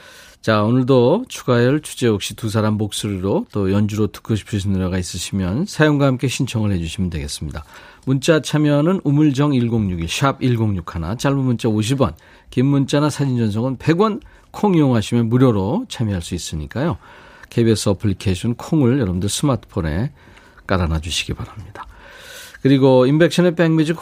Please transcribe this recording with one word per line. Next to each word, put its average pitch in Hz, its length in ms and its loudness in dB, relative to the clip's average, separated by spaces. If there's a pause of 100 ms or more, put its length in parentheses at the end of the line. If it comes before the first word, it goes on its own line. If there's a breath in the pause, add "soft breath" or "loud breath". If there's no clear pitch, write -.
(420 loud breath)
자, 107 220 2
오늘도 127 680 2
추가열, 127 520 0
추재욱 110 400 0
씨 - 140 -10
두 110 140 -6
사람 107 240 0
목소리로 104 800 -4
또 98 180 0
연주로 104 360 0
듣고 - 280 -4
싶으신 98 380 -4
노래가 92 240 -2
있으시면 95 680 -4
사연과 151 400 2
함께 131 220 0
신청을 110 460 -2
해주시면 87 360 -4
되겠습니다. 71 540 -8 (420 loud breath)
문자 139 360 2
참여는 151 640 0
우물정 147 480 2
일공육일, 107 560 0
샵 135 340 -2
일공육하나, 98 720 -2
짧은 139 220 0
문자 127 320 0
오십 110 320 0
원, 87 120 0 (360 soft breath)
긴 127 160 0
문자나 143 440 2
사진 139 280 -2
전송은 117 400 -2
백 170 240 2
원, 220 180 0 (320 soft breath)
콩 202 240 0
이용하시면 120 540 2
무료로 123 580 2
참여할 101 340 -4
수 90 140 -8
있으니까요. 85 600 -6 (520 loud breath)
케이비에스 113 400 2
어플리케이션 101 640 -2
콩을 143 440 0
여러분들 92 300 -2
스마트폰에 104 840 -2 (560 loud breath)
깔아놔 82 320 -2
주시기 - 340 -8
바랍니다. - 540 -16 (720 loud breath)
그리고 131 440 6
임백천의 160 500 4
백뮤직 160 460 2